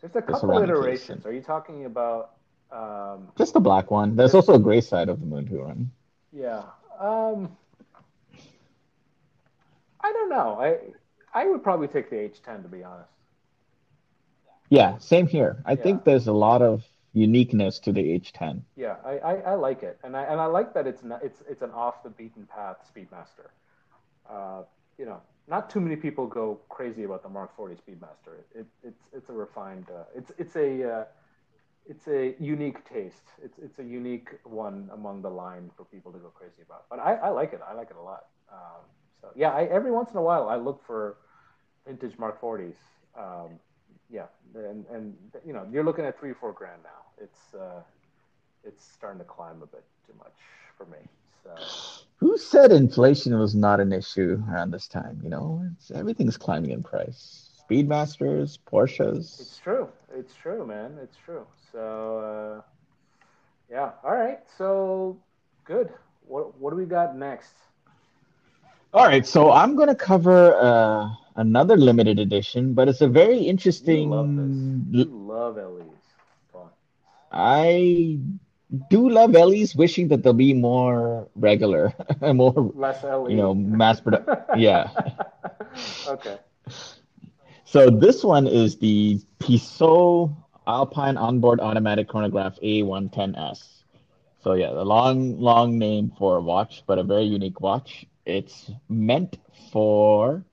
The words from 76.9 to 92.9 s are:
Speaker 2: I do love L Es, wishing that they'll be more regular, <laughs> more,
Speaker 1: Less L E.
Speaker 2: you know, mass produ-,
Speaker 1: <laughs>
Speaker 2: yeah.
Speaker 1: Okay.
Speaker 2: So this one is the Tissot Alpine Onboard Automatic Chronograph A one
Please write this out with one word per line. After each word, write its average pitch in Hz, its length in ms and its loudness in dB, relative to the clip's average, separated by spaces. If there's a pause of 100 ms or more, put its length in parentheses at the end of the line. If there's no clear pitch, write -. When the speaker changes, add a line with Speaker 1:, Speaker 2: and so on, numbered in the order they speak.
Speaker 2:
I 165 840 2 (720)
do 233 200 4
love 226 260 6
L 175 180 10
Es, 208 220 -2
wishing 170 320 2
that 143 160 2
they'll 123 100 6
be 131 200 6
more 120 800 0
regular, 101 580 2 (280)
<laughs> - 0 -
more, 131 520 2
Speaker 1:
Less 135 300 -6
L 135 240 -4
E. 120 40 -4
Speaker 2:
you 107 60 0
know, 98 160 2
mass 107 480 2
produ-, 107 240 0 (240)
Speaker 1:
<laughs> 269 80 0
Speaker 2:
yeah. 101 320 4 (1160)
Speaker 1:
Okay. 123 300 -10 (1300)
Speaker 2:
So 135 240 8
this 151 340 6
one 147 240 4
is 113 300 2
the 104 420 2 (200)
Tissot 165 920 4 (320)
Alpine 135 520 -2
Onboard 120 420 2
Automatic 107 480 -2
Chronograph 98 560 -4
A 107 180 -2
one 98 280 -4